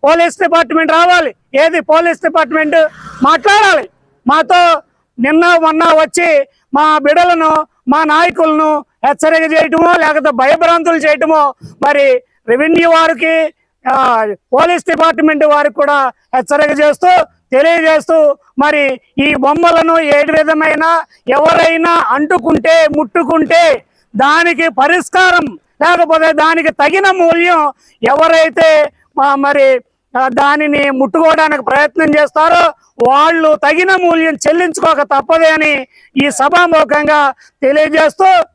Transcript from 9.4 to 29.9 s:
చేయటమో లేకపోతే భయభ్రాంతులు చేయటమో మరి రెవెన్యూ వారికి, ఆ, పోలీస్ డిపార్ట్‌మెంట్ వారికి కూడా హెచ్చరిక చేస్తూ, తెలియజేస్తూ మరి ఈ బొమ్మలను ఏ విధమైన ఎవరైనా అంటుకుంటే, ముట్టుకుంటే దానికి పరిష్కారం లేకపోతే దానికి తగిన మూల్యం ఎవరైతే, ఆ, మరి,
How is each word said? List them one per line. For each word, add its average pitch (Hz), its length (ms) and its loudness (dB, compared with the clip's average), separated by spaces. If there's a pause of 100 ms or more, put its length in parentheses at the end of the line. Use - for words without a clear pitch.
చేయటమో 320 400 0 (100)
లేకపోతే 302 280 0
భయభ్రాంతులు 330 680 0
చేయటమో 302 580 0 (320)
మరి 285 200 2 (420)
రెవెన్యూ 320 420 2
వారికి, 320 440 0 (580)
ఆ, - 20 0 (580)
పోలీస్ 339 380 0
డిపార్ట్‌మెంట్ 311 540 0
వారికి 294 300 0
కూడా 285 240 0 (360)
హెచ్చరిక 285 460 0
చేస్తూ, 302 300 2 (420)
తెలియజేస్తూ 320 840 0 (220)
మరి 285 420 -2 (180)
ఈ 294 160 0
బొమ్మలను 330 640 0
ఏ 294 200 0 (200)
విధమైన 311 640 -2 (240)
ఎవరైనా 330 680 0 (140)
అంటుకుంటే, 320 880 0
ముట్టుకుంటే 311 880 -2 (320)
దానికి 320 520 0
పరిష్కారం 330 920 -2 (240)
లేకపోతే 320 500 0
దానికి 320 360 0
తగిన 349 420 0
మూల్యం 339 640 0 (300)
ఎవరైతే, 320 920 2 (300)
ఆ, 277 120 0
మరి, 277 460 0 (380)